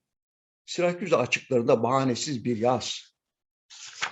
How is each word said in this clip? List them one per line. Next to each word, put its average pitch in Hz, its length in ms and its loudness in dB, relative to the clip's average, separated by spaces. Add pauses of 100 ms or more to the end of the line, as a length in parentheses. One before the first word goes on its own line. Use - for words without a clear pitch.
(680)
Siraküze 175 500 0
açıklarında 120 640 2
bahanesiz 127 640 0
bir 120 120 0
yaz. 117 440 0 (1120)